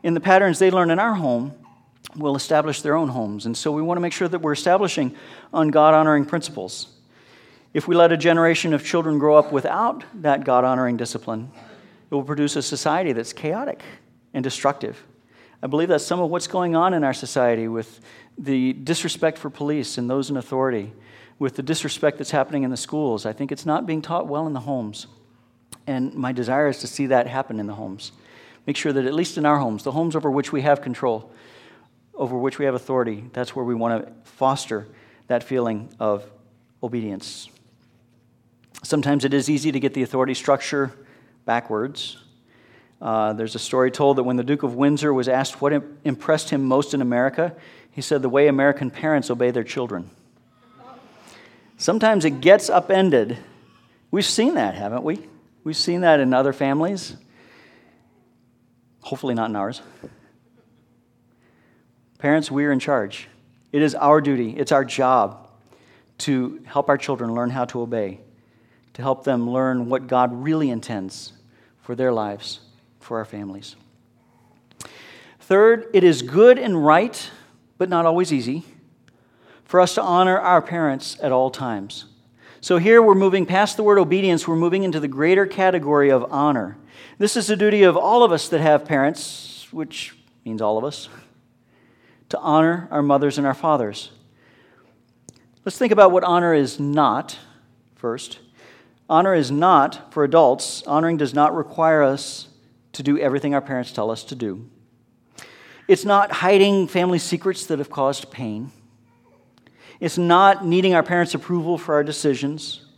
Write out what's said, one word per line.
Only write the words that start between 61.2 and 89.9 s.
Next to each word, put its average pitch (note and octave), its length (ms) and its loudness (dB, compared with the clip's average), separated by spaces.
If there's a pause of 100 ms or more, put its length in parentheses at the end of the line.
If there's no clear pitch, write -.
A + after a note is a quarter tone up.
Parents, D3 320 0
we're C#3+ 220 0
in C3 80 0
charge. A2+ 480 -4 (420)
It C#3+ 100 0
is C#3+ 140 2
our D3+ 260 4
duty, C3 360 -2
it's D3 160 -2
our C3+ 120 2
job B2 640 0 (720)
to B2+ 480 -4
help C#3+ 220 -2
our C#3 100 4
children A#2 340 -6
learn A#2+ 180 -4
how B2+ 160 -4
to A#2+ 140 -8
obey, A2 400 -6 (760)
to C3 80 -14
help C3 200 -2
them A#2+ 260 -2
learn B2+ 400 -2
what B2+ 200 -4
God B2 340 0
really D#3 260 -2
intends A2 640 -8 (480)
for B2 140 -12
their B2+ 180 0
lives, G#2 460 -6 (400)
for A2+ 200 -10
our G#2+ 60 -6
families. G2+ 520 -14 (1600)
Third, A3 540 4
it F#3 100 6
is D3+ 200 6
good G#3+ 360 8
and F#3+ 260 0
right, F#3 460 2 (480)
but F#3 100 0
not E3+ 160 0
always E3 280 2
easy, C3+ 320 -4 (1000)
for F3+ 160 2
us F3+ 140 2
to - 80 -2
honor F#3 360 2
our F3+ 220 4
parents D#3+ 640 -4
at D3 80 -2
all C3 200 2
times. A2 560 -10 (540)
So F3+ 180 2
here A3+ 220 8
we're G#3+ 140 8
moving F#3+ 320 4
past F#3+ 300 0
the G#3+ 80 -2
word G3+ 140 6
obedience, F3+ 500 2
we're E3 80 0
moving F3 260 0
into E3+ 160 -2
the D3 100 -4
greater E3+ 380 2
category D3+ 640 2
of B2+ 220 2
honor. C3+ 440 0 (420)
This G#3 180 0
is G#3+ 100 -2
the G#3+ 100 0
duty G#3 280 6
of F3 120 8
all A#3 280 4
of F#3+ 80 4
us D#3 160 -2
that D#3+ 120 0
have D3+ 240 4
parents, - 840 -4
which - 460 -12 (280)